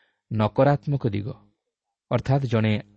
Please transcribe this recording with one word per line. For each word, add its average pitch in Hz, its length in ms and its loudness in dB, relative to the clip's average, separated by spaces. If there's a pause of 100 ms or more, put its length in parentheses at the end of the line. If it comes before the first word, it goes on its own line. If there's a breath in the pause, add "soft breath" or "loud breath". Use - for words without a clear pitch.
(340 soft breath)
ନକାରାତ୍ମକ 135 760 0
ଦିଗ, 101 200 -4 (840)
ଅର୍ଥାତ୍ 131 340 0
ଜଣେ 110 360 0 (160)